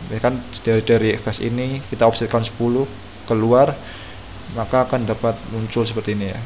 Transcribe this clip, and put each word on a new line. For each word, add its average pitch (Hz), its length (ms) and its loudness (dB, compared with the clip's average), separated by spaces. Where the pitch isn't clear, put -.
Misalkan 123 380 -2
dari, 110 220 4
dari 110 340 4
face 107 280 -4
ini 127 420 -2
kita 110 180 0
offsetkan 113 380 2
sepuluh 120 400 0
keluar, 117 480 6
maka 127 320 2
akan 123 220 0
dapat 110 320 0
muncul 110 380 -2
seperti 107 260 -4
ini 101 220 -2
ya. - 100 -8